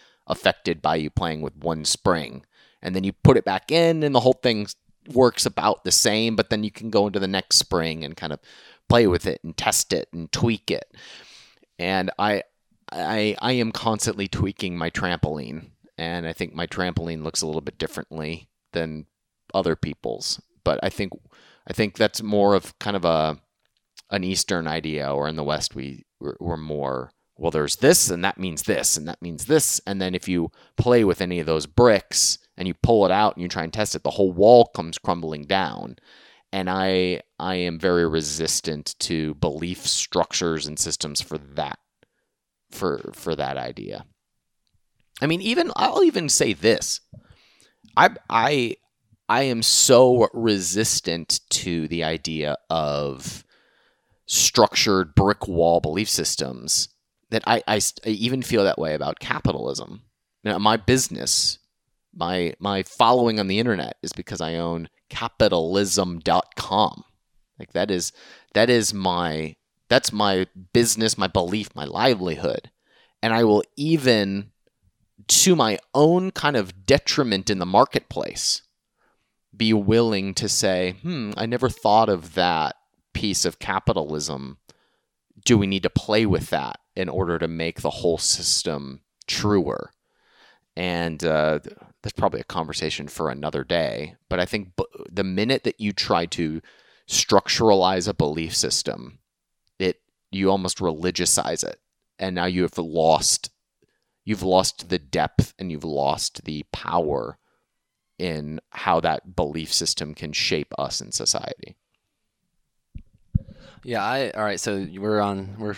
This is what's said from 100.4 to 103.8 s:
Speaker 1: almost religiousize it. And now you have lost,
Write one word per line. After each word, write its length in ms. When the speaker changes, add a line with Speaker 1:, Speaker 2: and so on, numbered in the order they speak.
Speaker 1:
almost 260
religiousize 880
it. 160
And 180
now 100
you 160
have 160
lost, 720